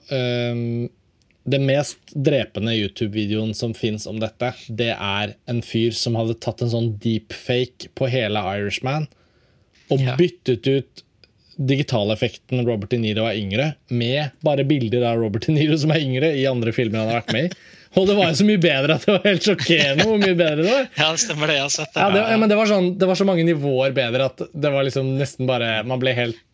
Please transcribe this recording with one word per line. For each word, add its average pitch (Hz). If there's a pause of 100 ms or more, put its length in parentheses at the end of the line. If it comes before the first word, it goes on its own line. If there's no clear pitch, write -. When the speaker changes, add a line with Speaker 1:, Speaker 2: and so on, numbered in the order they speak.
Speaker 1:
ehm, 120 (560)
det 139
mest 139
drepende 117
YouTube-videoen 107
som 117
finnes 107
om 110
dette, 120 (140)
det 117
er 101 (140)
en 120
fyr 113
som 117
hadde 113
tatt -
en 117
sånn 117
deepfake -
på 131
hele 107 (160)
Irishman 131 (840)
og 135
Speaker 2:
Ja. 127
Speaker 1:
byttet 151
ut - (520)
digitaleffekten 127
Robert 110
De 123
Niro 110
er 104
yngre 107 (220)
med 127 (100)
bare 139
bilder 123
av 117
Robert 107
De 160
Niro 151
som 151
er 160
yngre 135
i 135
andre 117
filmer 110
han 110
har 117
vært -
med 143
i. - (420)
Og 190
det 202
var 180
jo 151
så 202
mye 214
bedre 147
at -
det 202
var 185
helt 196
sjokkerende 160
hvor 220
mye 185
bedre 156
det 185
var. 269 (120)
Speaker 2:
Ja, 156
det 160
stemmer 151
det, 151
jeg 135
har 143
sett 156
det. -
Speaker 1:
Ja, 196
det, 202
ja, 226
men 220
det 208
var 214
sånn, 185
det 190
var 185
så 196
mange 170
nivåer 139
bedre 127
at -
det 147
var 139
liksom 135
nesten 131
bare, 117 (160)
man 123
ble 127
helt 120 (160)